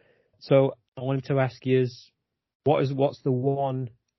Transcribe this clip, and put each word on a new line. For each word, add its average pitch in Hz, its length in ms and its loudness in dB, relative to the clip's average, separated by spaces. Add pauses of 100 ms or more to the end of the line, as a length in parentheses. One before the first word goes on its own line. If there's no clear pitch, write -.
(380)
So 135 380 2 (200)
I 127 60 -12
wanted 135 220 -4
to 139 160 0
ask 127 260 -4
you 131 140 4
is, 123 300 -6 (540)
what 151 200 4
is, 131 80 -2
what's 139 300 -2
the 139 100 -2
one 131 580 -4 (280)